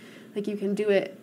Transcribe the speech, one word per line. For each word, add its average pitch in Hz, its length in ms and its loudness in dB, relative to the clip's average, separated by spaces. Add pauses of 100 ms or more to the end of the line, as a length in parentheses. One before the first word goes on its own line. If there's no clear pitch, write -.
(360)
like, 208 120 -4
you 208 80 -4
can 202 180 -2
do 208 140 -2
it 196 360 2